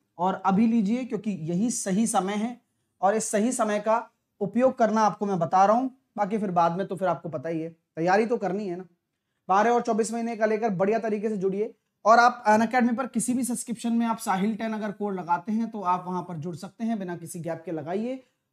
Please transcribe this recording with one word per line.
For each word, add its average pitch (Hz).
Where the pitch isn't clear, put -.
और 185
अभी 196
लीजिए 233
क्योंकि 220
यही 175
सही 208
समय 196
है 226
और 196
इस 220
सही 220
समय 214
का 226
उपयोग 240
करना 220
आपको 208
मैं 196
बता 185
रहा 214
हूँ, 254
बाकी 208
फिर 196
बाद 170
में 190
तो 180
फिर 180
आपको 170
पता 147
ही 165
है, 165
तैयारी 185
तो 233
करनी 196
है 175
ना। 185
बारह 208
और 240
चौबीस 220
महीने 233
का 220
लेकर 214
बढ़िया 202
तरीके 214
से 214
जुड़िए 196
और 226
आप 240
अनअकैडमी 226
पर 247
किसी -
भी 262
सब्सक्रिप्शन 233
में 233
आप 226
साहिल 202
टेन 220
अगर 208
कोड 202
लगाते 175
हैं 226
तो 226
आप 180
वहां 180
पर 175
जुड़ 160
सकते 202
हैं, 226
बिना 180
किसी 165
गैप 165
के 185
लगाइए 202